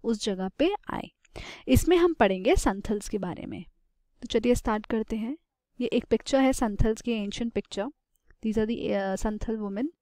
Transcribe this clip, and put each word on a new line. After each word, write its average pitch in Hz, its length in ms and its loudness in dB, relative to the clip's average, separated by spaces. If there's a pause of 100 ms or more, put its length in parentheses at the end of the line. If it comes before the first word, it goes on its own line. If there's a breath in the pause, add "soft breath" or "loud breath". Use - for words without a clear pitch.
उस 226 220 -2
जगह 190 220 -2
पे 311 240 0 (220)
आए। - 160 -6 (580 loud breath)
इसमें 320 300 6
हम 339 160 6
पढ़ेंगे 196 420 4
संथल्स 202 540 -2
के 214 80 -4
बारे 180 280 -6
में। - 200 -12 (560)
तो 233 60 -12
चलिए 240 280 2
स्टार्ट 220 300 -2
करते 220 300 -2
हैं। 226 220 -4 (440)
ये 240 60 -2
एक - 220 0
पिक्चर 247 300 2
है 262 140 4
संथल्स 220 480 2
की, 233 100 -4
एंशिएंट 220 420 -4
पिक्चर। 202 300 -4 (640)
These 214 120 0
are 220 80 2
the, 226 140 -4
uh, 196 360 -2
संथल 214 420 -4
वुमेन। 214 340 -4 (100)